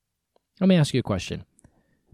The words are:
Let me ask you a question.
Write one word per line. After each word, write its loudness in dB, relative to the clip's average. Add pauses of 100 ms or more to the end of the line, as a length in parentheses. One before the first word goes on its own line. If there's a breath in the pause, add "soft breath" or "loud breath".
(580)
Let 2
me 6
ask 2
you 0
a 0
question. -6 (680)